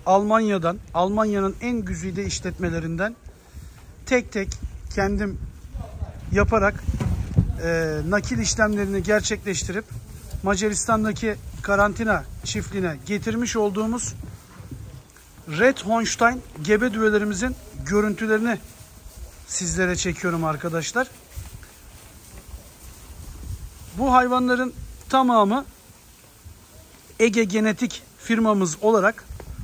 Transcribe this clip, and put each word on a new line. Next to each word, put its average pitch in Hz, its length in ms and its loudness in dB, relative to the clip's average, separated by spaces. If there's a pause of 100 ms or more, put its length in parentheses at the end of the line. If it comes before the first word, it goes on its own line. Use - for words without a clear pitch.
Almanya'dan, 202 720 4 (160)
Almanya'nın 196 680 2
en 240 200 -2
güzide 185 440 -4
işletmelerinden 175 880 -4 (880)
tek 247 260 2
tek 196 180 -2 (460)
kendim 196 440 0 (920)
yaparak, 202 520 4 (800)
e, 165 340 0 (120)
nakil 208 280 0
işlemlerini 202 680 2
gerçekleştirip 208 840 -2 (580)
Macaristan'daki 208 920 0 (260)
karantina 202 640 2 (200)
çiftliğine 185 600 -4
getirmiş 220 500 -2
olduğumuz 214 580 0 (1400)
Red 220 280 4
Holstein 226 640 2 (200)
gebe 214 320 2
düvelerimizin 214 640 0 (300)
görüntülerini 214 760 2 (880)
sizlere 180 480 0
çekiyorum 170 480 -2
arkadaşlar. 165 640 -2 (3000)
Bu 254 160 4
hayvanların 247 600 4 (360)
tamamı 247 560 4 (1500)
Ege 226 240 4
Genetik 214 600 0 (160)
firmamız 214 600 2
olarak 214 440 4 (380)